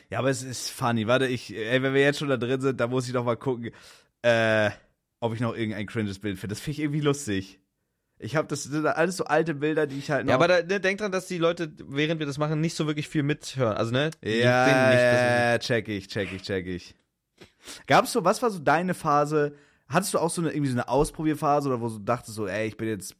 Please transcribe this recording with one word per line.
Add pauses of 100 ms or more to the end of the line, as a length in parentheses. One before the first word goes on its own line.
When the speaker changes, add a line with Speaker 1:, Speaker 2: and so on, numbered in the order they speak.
Speaker 1:
Ja,
aber
es
ist
funny.
Warte,
ich,
ey,
wenn
wir
jetzt
schon
da
drin
sind,
da
muss
ich
noch
mal
gucken, (500)
äh, (500)
ob
ich
noch
irgendein
cringes
Bild
finde.
Das
find
ich
irgendwie
lustig. (600)
Ich
hab,
das
sind
alles
so
alte
Bilder,
die
ich
halt
noch
Speaker 2:
Ja,
aber
da,
ne,
denk
dran,
dass
die
Leute, (160)
während
wir
das
machen,
nicht
so
wirklich
viel
mithören.
Also,
ne? (120)
Die
Speaker 1:
Ja,
Speaker 2:
sehen
nicht,
dass
wir
Speaker 1:
ja,
check
ich,
check
ich,
check
ich. (920)
Gab's
so,
was
war
so
deine
Phase? (320)
Hattest
du
auch
so
eine,
irgendwie
so
eine
Ausprobierphase
oder
wo
du
dachtest
so,
„Ey,
ich
bin
jetzt,